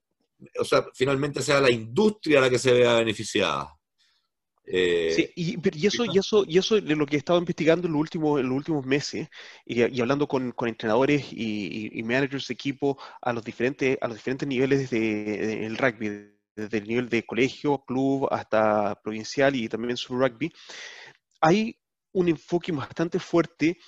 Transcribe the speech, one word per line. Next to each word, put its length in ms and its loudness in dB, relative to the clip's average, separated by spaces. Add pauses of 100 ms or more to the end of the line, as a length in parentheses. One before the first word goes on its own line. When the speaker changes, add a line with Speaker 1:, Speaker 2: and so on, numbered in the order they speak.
(600)
Speaker 1:
o 40 0
sea, 300 2
finalmente 480 -2
sea 180 4
la 120 6
industria 720 2
la 80 4
que 100 2
se 140 4
vea 200 6
beneficiada. 800 0 (960)
Eh, 480 2
Speaker 2:
Sí, 200 0
y, 220 -4
pero, 200 -2
y 100 -2
eso, 160 0
Speaker 1:
¿sí? 100 -4
Speaker 2:
y 60 2
eso, 280 2
y 100 0
eso 240 2
de 140 0
lo 100 0
que 100 -4
he 40 0
estado 200 0
investigando 480 0
en 60 -2
los 80 0
últimos, 380 0
en 100 0
los 80 0
últimos 280 -4
meses, 440 -2 (360)
y, 160 -2
y 200 0
hablando 260 0
con, 240 -4
con 180 -4
entrenadores 640 0
y, 540 -6
y, 120 -10
y 40 -8
managers 440 -2
de 60 -8
equipo 460 -4 (220)
a 120 -2
los 100 -6
diferentes, 560 -2
a 80 -4
los 100 -8
diferentes 300 -6
niveles 440 0
de, 80 0
de, 580 -2
del 200 -6
rugby, 540 -4 (240)
desde 220 -6
el 100 -4
nivel 220 -2
de 160 0
colegio, 600 -2
club, 460 0
hasta 720 0
provincial 520 0
y 140 -2
también 280 -4
su 180 -8
rugby, 360 -2 (880)
hay 340 4 (380)
un 160 2
enfoque 420 -2
bastante 480 -4
fuerte 580 0 (100)